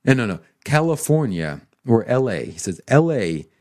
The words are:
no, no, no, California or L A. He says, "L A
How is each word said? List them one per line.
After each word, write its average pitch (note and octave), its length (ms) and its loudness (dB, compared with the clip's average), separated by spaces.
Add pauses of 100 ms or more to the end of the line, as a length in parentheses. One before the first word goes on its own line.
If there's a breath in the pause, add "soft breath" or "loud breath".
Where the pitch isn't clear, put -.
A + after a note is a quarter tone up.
no, C3+ 100 2
no, B2 120 0
no, F#2 140 -4 (240 soft breath)
California C#3 1000 0 (220)
or A#2 200 2
L B2+ 260 0
A. D#2 140 -4
He D#2+ 140 -14
says, F2+ 280 -8
"L D#3+ 240 4
A E2+ 380 -2 (120)